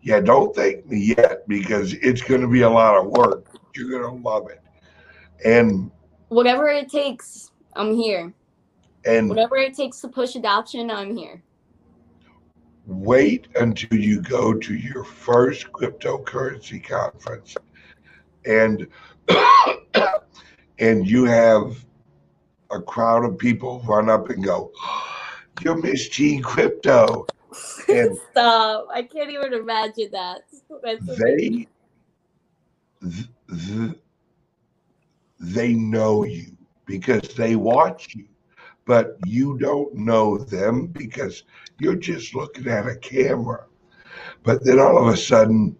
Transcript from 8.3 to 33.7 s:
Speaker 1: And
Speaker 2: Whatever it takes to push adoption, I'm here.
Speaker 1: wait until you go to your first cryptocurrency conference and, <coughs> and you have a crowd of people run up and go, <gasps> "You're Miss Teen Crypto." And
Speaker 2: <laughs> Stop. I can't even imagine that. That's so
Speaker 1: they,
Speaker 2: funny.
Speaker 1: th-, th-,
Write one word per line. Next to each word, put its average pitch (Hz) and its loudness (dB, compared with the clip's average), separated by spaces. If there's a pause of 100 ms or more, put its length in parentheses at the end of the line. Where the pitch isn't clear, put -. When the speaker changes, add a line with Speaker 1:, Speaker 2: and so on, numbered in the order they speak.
Speaker 1:
And 226 2
Speaker 2:
Whatever 233 -2
it 269 -2
takes 269 -8
to 254 -14
push 254 -6
adoption, 233 -4
I'm 202 -8
here. 175 -18 (1400)
Speaker 1:
wait 110 0
until 117 -2
you 104 0
go 110 -2
to - -6
your - -10
first - 0
cryptocurrency - -8
conference - -10 (880)
and, 110 2 (420)
<coughs> - 6 (1400)
and 113 2
you 123 4
have 113 4 (960)
a 104 -8
crowd 117 0
of 117 -4
people 123 -2
run 110 2
up 107 2
and 98 -6
go, 95 -4 (440)
<gasps> - -18
"You're 165 -2
Miss 165 -4
Teen 147 0
Crypto." - 2 (640)
And 240 2
Speaker 2:
<laughs> - -20
Stop. 220 2
I 240 -8
can't 294 -10
even 285 -6
imagine 220 -6
that. 185 -12 (420)
That's 226 -8
so 165 -10 (100)
Speaker 1:
they, 262 2
Speaker 2:
funny. 226 -4 (1300)
Speaker 1:
th-, 95 -12 (400)
th-, 110 -8 (1400)